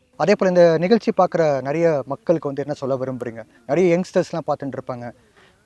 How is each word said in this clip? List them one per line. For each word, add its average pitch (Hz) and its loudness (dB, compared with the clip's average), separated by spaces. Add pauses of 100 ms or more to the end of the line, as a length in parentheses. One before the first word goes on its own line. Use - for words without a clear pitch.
(160)
அதே 170 2
போல 190 0
இந்த 170 6
நிகழ்ச்சி 208 2
பார்க்குற 160 0
நிறைய 151 0
மக்களுக்கு 143 -2
வந்து 139 -6
என்ன 147 -6
சொல்ல 135 -4
விரும்புறீங்க? 120 -8 (220)
நிறைய 170 2
யங்ஸ்டர்ஸ்லாம் 175 -2
பார்த்துட்டு 139 -6
இருப்பாங்க. 120 -12 (520)